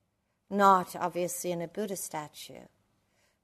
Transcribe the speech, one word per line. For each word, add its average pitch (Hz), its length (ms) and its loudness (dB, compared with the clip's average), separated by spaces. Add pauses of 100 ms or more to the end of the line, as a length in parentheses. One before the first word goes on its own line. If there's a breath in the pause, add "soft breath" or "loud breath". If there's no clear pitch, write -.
(480)
not 196 460 6
obviously 175 560 -4
in 170 100 -4
a 170 60 -6
Buddha 190 300 -8
statue, - 680 -12 (760)